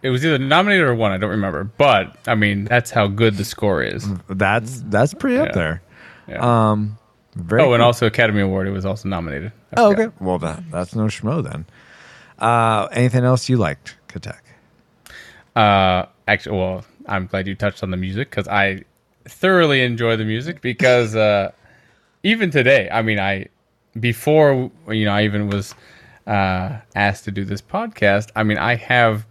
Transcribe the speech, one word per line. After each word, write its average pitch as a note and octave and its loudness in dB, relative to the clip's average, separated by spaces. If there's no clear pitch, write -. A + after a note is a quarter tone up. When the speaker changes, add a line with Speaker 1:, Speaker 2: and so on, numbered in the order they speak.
Speaker 1:
It C3 -4
was B2+ -2
either D#3 2
nominated E3+ 2
or B2 2
won. A2+ 0
I F#2+ -2
don't G2+ -2
remember. F#2+ -2
But, A2 2
I A#2 2
mean, G2+ 0
that's A#2+ 0
how G#2+ 2
good G#2 0
the G2+ -4
score F#2+ -2
is. A#1 -6
Speaker 2:
That's, G#2+ -2
that's G#2 0
pretty C4 -2
up D4+ 0
Speaker 1:
Yeah. - -6
Speaker 2:
there. E2 -2
Speaker 1:
Yeah. A#2 2
Speaker 2:
Um, G#2+ -4
very G#2 0
Speaker 1:
Oh, C3+ 4
and A#2 4
Speaker 2:
cool. A#2 6
Speaker 1:
also A#2+ 2
Academy G#2+ 2
Award. F#2+ -2
It - -4
was F#2+ -6
also F#2+ -6
nominated. E2+ -8
I A#3 2
Speaker 2:
Oh, G#3+ 6
Speaker 1:
forgot. G#3+ 0
Speaker 2:
okay. A3+ -14
Well, F#2 -2
that, D#2+ -8
that's F2 -8
no A2 -2
schmo A#2 -4
then. D#2 -10
Uh, A2+ 0
anything B2 0
else B2+ 0
you B2+ 2
liked, E2+ -4
Katek? - -16
Speaker 1:
Uh, G2 4
actually, G#2 -2
well, F#2 -4
I'm F#2+ -4
glad F#2+ -4
you G2 -8
touched - -4
on F#2 -6
the F2+ -4
music F#2+ -6
'cause F2+ -6
I G2 0
thoroughly E3 2
enjoy A#2 0
the A2 -2
music A#2+ -6
because, B2 2
uh, G#2 2
even G#3 0
today, C3 4
I A2+ 0
mean, A2 -2
I, G2 -4
before, C3 2
you G#2+ 0
know, G#2 0
I G#2 2
even G#2 -2
was, G2+ -6
uh, F#2+ -2
asked G2+ -2
to G#2+ -8
do G2 -6
this G2 -8
podcast, G#2+ -2
I A2 -2
mean, G#2+ 0
I G#2+ 0
have A2+ 0